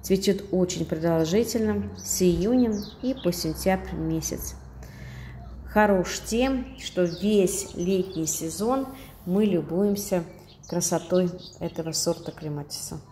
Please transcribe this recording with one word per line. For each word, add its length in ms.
Цветет 500
очень 340
продолжительно, 1120
с 240
июня 500
и 120
по 180
сентябрь 640
месяц. 580
Хорош 580
тем, 540
что 240
весь 720
летний 520
сезон 600
мы 180
любуемся 760
красотой 600
этого 340
сорта 380
клематиса. 680